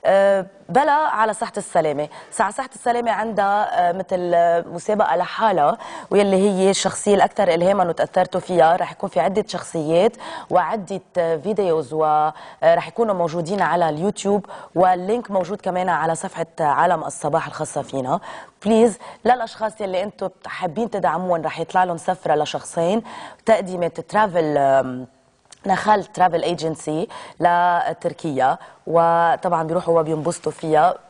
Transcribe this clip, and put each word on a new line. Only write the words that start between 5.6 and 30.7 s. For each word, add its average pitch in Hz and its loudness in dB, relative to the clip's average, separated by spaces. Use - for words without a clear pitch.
ويلي 196 4
هي 190 2
الشخصية 196 0
الأكثر 196 2
إلهاما 175 2
وتأثرتوا 175 0
فيها. 165 4
رح 180 -6
يكون 180 -8
في 180 -2
عدة 196 0
شخصيات 170 0
وعدة، 180 -2
آه، 165 0
فيديوز، 160 -2
ورح 156 2
يكونوا 214 0
موجودين 170 -2
على 165 2
اليوتيوب، 196 -2
واللينك 185 0
موجود 190 -4
كمان 185 -2
على 165 0
صفحة 165 -8
عالم 156 2
الصباح 147 -4
الخاصة 151 -8
فينا. 135 -4
بليز، 220 4
للأشخاص 220 -2
يلي 185 -2
أنتم 196 -8
حابين 180 -4
تدعمون، 175 0
رح 156 -6
يطلع 185 2
لهم 175 -2
سفرة 165 -2
لشخصين، 165 -2
تقديمة 180 0
ترافل، 165 0
آم، 131 2
نخال 196 2
ترافل 175 0
ايجنسي 160 -4
لتركيا، 170 0
وطبعا 170 2
بيروحوا 165 0
وبينبسطوا 156 -4
فيها. 156 2